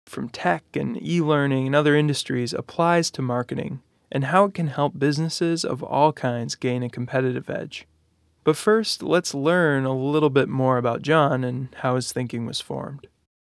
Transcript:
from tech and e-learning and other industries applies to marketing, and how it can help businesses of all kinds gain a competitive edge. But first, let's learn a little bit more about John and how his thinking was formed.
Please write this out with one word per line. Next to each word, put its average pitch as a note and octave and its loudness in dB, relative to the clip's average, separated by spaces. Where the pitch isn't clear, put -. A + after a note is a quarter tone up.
from - -10
tech - -2
and C#3 -4
e-learning C#3+ 2
and C#3 2
other D3 4
industries C3+ 0
applies E3+ 0
to - -6
marketing, C3 -4
and C#3 -2
how F#3 4
it G3 -2
can E3+ -2
help C#3+ -2
businesses D#3+ 0
of C3+ -4
all D3 2
kinds A#2+ -4
gain B2 -2
a B2 -4
competitive B2+ -2
edge. - -8
But D3+ 4
first, G#3+ 0
let's D#3 0
learn D3 2
a C3 0
little C#3+ 2
bit C3 4
more C3 2
about A#2+ 0
John C#3+ 2
and B2+ -6
how B2+ -2
his B2+ -2
thinking A#2+ -4
was - -6
formed. C3+ -10